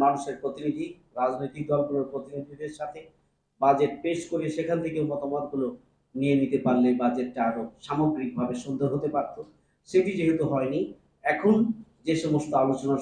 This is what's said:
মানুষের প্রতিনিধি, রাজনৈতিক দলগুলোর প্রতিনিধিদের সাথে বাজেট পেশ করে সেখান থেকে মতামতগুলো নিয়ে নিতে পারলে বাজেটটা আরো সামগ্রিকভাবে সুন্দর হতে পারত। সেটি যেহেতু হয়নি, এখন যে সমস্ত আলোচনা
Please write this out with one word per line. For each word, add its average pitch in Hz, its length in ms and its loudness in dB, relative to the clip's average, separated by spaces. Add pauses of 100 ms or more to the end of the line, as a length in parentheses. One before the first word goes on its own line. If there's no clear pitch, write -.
মানুষের 143 380 0
প্রতিনিধি, 147 440 -4 (320)
রাজনৈতিক 131 520 -2
দলগুলোর 143 420 0
প্রতিনিধিদের 143 680 -10
সাথে 151 220 -10 (600)
বাজেট 139 320 4 (100)
পেশ 165 160 -2 (120)
করে 156 160 -2 (100)
সেখান 165 280 0
থেকে 156 140 -4 (120)
মতামতগুলো 143 580 -4 (460)
নিয়ে 139 260 2
নিতে 131 260 2
পারলে 123 220 6 (140)
বাজেটটা 123 460 0
আরো 117 140 -2 (240)
সামগ্রিকভাবে 131 680 0 (100)
সুন্দর 139 300 -2
হতে 147 220 -2
পারত। - 200 -2 (520)
সেটি 185 300 2
যেহেতু 160 340 2
হয়নি, 135 280 0 (440)
এখন 190 300 4 (520)
যে 160 80 2 (100)
সমস্ত 151 260 0 (120)
আলোচনা 135 400 2